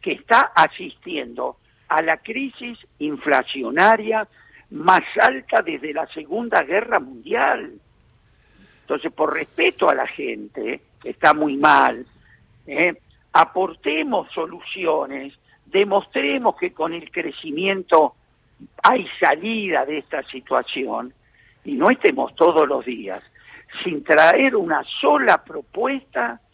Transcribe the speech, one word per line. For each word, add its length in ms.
que 100
está 420
asistiendo 1000
a 140
la 160
crisis 600
inflacionaria 1300
más 320
alta 420
desde 320
la 140
Segunda 540
Guerra 380
Mundial. 720
Entonces, 300
por 200
respeto 560
a 60
la 120
gente, 760
que 100
está 220
muy 240
mal, 480
¿eh? 280
aportemos 1000
soluciones, 1000
demostremos 920
que 160
con 200
el 180
crecimiento 1040
hay 240
salida 680
de 120
esta 260
situación, 880
y 80
no 180
estemos 440
todos 320
los 180
días 380
sin 180
traer 540
una 260
sola 440
propuesta 960